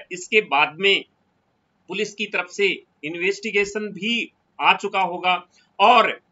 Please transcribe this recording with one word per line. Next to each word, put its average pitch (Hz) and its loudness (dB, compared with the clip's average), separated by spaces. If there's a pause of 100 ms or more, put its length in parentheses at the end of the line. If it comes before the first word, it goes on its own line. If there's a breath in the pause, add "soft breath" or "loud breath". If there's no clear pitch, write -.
(120)
इसके 185 0
बाद 147 0
में 190 2 (880)
पुलिस 202 -4
की 214 -8
तरफ 180 -6
से 202 0 (360)
investigation 196 -4
भी 214 -6 (280)
आ 160 4
चुका 196 -4
होगा 180 0 (440 soft breath)
और 208 6 (120)